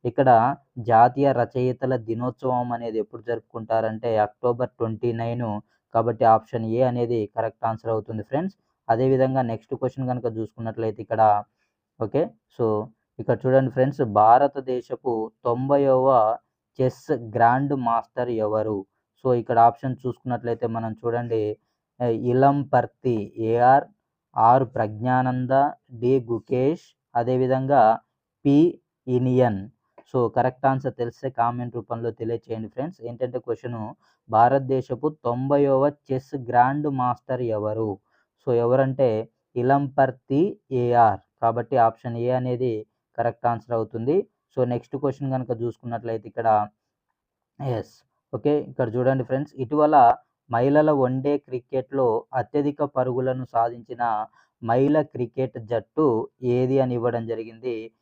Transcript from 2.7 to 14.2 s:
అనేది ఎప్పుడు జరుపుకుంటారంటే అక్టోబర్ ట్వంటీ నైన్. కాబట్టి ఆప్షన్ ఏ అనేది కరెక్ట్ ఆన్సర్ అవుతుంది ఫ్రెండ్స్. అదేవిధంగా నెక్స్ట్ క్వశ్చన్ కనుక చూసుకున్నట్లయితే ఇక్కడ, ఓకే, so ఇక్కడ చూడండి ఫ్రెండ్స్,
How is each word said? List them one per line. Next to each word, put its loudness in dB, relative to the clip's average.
అనేది -6
ఎప్పుడు -14
జరుపుకుంటారంటే -4
అక్టోబర్ -2
ట్వంటీ -4
నైన్. -4
కాబట్టి 0
ఆప్షన్ -6
ఏ 0
అనేది -2
కరెక్ట్ -4
ఆన్సర్ -4
అవుతుంది -6
ఫ్రెండ్స్. -4
అదేవిధంగా 2
నెక్స్ట్ -8
క్వశ్చన్ -6
కనుక -6
చూసుకున్నట్లయితే -8
ఇక్కడ, -2
ఓకే, -2
so 0
ఇక్కడ 0
చూడండి 2
ఫ్రెండ్స్, 0